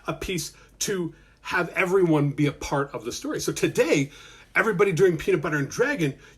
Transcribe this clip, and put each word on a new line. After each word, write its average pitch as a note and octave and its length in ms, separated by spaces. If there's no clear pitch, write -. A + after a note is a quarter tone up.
a - 60
piece - 400
to F3+ 340
have E3+ 280
everyone F3 600
be D3 160
a C#3+ 60
part C#3+ 420
of A#2 100
the A2+ 80
story. - 280
So - 120
today, E3+ 580
everybody G3+ 380
during F3 240
Peanut F3+ 260
Butter D3+ 160
and C#3 100
Dragon, G#3+ 460